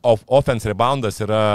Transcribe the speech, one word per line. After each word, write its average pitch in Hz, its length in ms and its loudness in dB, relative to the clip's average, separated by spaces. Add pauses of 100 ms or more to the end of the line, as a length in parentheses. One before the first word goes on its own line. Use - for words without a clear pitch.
of-, 117 240 2
offense 131 400 0
reboundas 113 540 -2
yra, 107 340 0